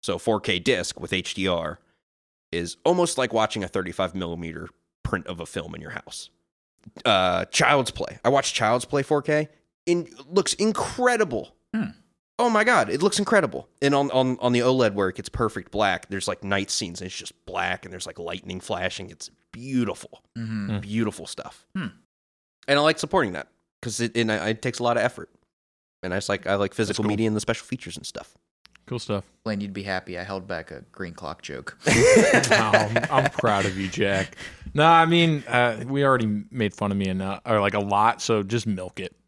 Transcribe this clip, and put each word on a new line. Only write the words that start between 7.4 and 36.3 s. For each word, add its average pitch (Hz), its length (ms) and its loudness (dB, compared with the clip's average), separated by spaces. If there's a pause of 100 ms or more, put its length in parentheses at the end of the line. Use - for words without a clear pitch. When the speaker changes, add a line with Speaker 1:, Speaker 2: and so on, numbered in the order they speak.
Speaker 1:
Child's 135 460 2
Play. - 340 -10
I 120 40 6
watched 135 260 2
Child's 120 300 2
Play 139 180 -2
four 147 180 0
K. 151 280 0 (360)
In-, 175 220 0 (220)
looks 185 240 2
incredible. 214 1000 0 (180)
Speaker 2:
Hmm. 220 140 -2 (520)
Speaker 1:
Oh 240 100 4
my 220 140 4
God, 196 260 4
it 135 140 -2
looks 196 160 2
incredible. 165 500 0 (120)
And 139 120 4
on, 139 180 2
on, 127 280 2
on 123 140 2
the 120 80 4
oled 123 340 4
where 98 120 2
it 92 80 -4
gets - 140 -10
perfect 104 420 -4
black, 101 380 0
there's, 98 180 -6
like, 92 160 -4
night 98 280 -2
scenes 90 280 -6
and 92 60 -10
it's 92 100 -10
just - 300 -16
black 90 400 -4
and 92 80 -14
there's, 87 140 -12
like, 82 100 -14
lightning 92 420 -10
flashing. 92 520 -6
It's - 180 -16 (220)
beautiful. 120 720 -4 (140)
Speaker 2:
Mm-hmm. 110 340 -6
Speaker 3:
Hmm. 104 80 -2
Speaker 1:
Beautiful 104 480 -4
stuff. - 380 -14 (100)
Speaker 2:
Hmm. 180 120 -6 (800)
Speaker 1:
And 143 120 4
I - 20 4
like 160 160 4
supporting 139 360 0
that 78 160 -8 (340)
'cause 104 180 -6
it, 117 160 -2
and 110 140 2
I, 101 180 0
it 110 140 -2
takes 123 160 -4
a 120 40 -4
lot 120 140 2
of 107 60 2
effort. - 260 -4 (720)
And 92 120 -6
I 92 40 0
just 98 120 -4
like, 98 180 -2
I 101 80 2
like 98 180 0
physical 104 300 -2
Speaker 3:
That's - 20 0
cool. 104 40 2
Speaker 1:
media 107 180 0
and 107 80 0
the 104 60 0
special - 260 -4
features - 300 -10
and - 80 -14
stuff. - 300 -14 (520)
Speaker 3:
Cool 120 120 -6
stuff. 101 260 -6 (200)
Speaker 2:
Blaine, 104 160 -4
you'd 101 120 -6
be 98 100 -8
happy. 92 340 -6
I 87 60 -8
held 98 240 -8
back 85 240 -8
a 69 100 -14 (100)
green 87 220 -10
clock 80 300 -12
joke. - 380 -12
Speaker 1:
<laughs> - 60 0 (640)
Speaker 3:
Wow, 113 240 4
I'm, 110 240 4 (140)
I'm 135 200 4
proud 101 340 2
of 95 120 -4
you, 95 100 -2
Jack. 98 480 0 (380)
No, 151 120 4
I 165 200 8
mean, 165 420 2
uh, 120 400 2
we 139 160 0
already 113 460 2